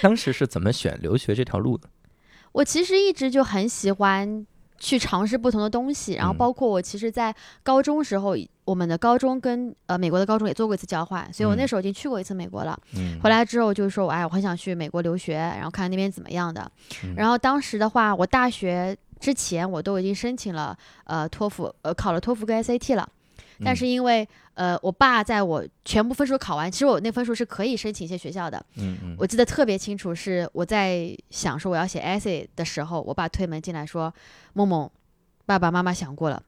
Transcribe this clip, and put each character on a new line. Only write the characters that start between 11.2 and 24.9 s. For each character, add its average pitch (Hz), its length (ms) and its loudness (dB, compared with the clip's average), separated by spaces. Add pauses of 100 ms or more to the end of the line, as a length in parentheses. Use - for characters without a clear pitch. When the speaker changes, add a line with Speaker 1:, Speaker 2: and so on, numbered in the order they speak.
Speaker 2:
所 214 140 -2
以 - 20 4
我 208 80 4
那 269 120 2
时 247 80 -2
候 185 80 0
已 - 0 -
经 196 100 -2
去 294 160 -8
过 240 100 -2
一 185 60 -6
次 - 80 -10
美 180 160 -8
国 185 160 -8
了。 156 100 -4 (220)
Speaker 1:
嗯。 180 180 -4
嗯。 85 60 -10
Speaker 2:
回 220 80 6
来 226 160 6
之 233 160 0
后 208 140 4
就 196 160 0
说， 185 180 0
哎， 165 160 0
我 160 60 -2
很 185 100 0
想 185 160 -2
去 180 180 -6
美 160 140 -4
国 175 140 -2
留 170 120 0
学， 165 220 -4
然 160 280 -4
后 - 60 -6
看 196 120 -4
看 180 80 -2
那 185 40 -2
边 190 160 0
怎 175 120 -10
么 - 80 -14
样 175 220 -4
的。 - 200 -12 (320)
Speaker 1:
嗯。 92 100 -8
Speaker 2:
然 214 140 2
后 240 80 4
当 269 240 2
时 220 180 -4
的 214 120 2
话， 214 240 4
我 180 120 2
大 247 220 2
学 185 480 -2 (240)
之 277 140 2
前 180 360 -2
我 165 120 -4
都 196 180 -2
已 - 20 0
经 196 120 -2
申 240 200 -4
请 208 200 -8
了， 147 200 -4 (300)
呃， 160 240 -2
托 - 180 -4
福， 185 240 -6 (120)
呃， 160 100 -2
考 190 200 -2
了 165 60 0
托 240 160 0
福 220 120 -6
跟 220 100 2
S 226 160 0
A 247 60 2
T 262 160 0
了。 190 120 0 (520)
Speaker 1:
嗯。 - 80 -8
Speaker 2:
但 254 100 2
是 247 100 -2
因 247 180 2
为， 226 220 4 (280)
呃， 180 260 0
我 185 100 0